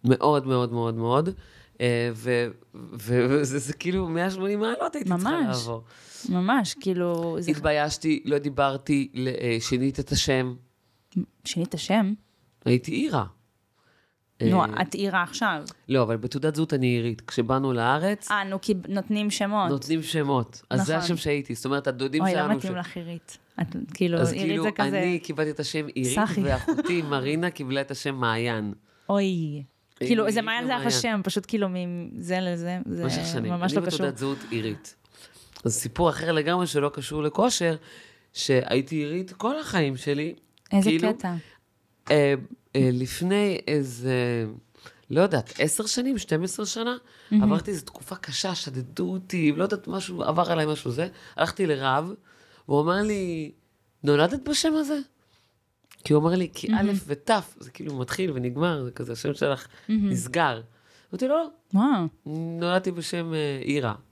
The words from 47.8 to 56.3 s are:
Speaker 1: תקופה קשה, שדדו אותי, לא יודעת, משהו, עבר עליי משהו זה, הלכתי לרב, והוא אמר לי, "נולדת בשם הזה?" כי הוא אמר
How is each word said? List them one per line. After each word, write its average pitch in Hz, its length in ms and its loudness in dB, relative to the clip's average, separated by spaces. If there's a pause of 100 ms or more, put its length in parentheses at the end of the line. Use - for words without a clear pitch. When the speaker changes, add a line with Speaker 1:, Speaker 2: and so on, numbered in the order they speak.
Speaker 1:
תקופה - 320 -14
קשה, 180 380 -4
שדדו 139 580 -6
אותי, 180 400 0
לא 160 120 0
יודעת, 202 240 -4
משהו, 180 340 -6
עבר 165 300 2
עליי 160 140 2
משהו 151 240 -2
זה, 151 180 -2 (280)
הלכתי 165 300 0
לרב, 143 460 0 (560)
והוא 143 120 4
אמר 180 220 2
לי, 185 500 -2 (520)
"נולדת 170 440 4
בשם 302 260 2
הזה?" 302 240 0 (1080)
כי - 80 2
הוא 151 100 6
אמר 165 120 4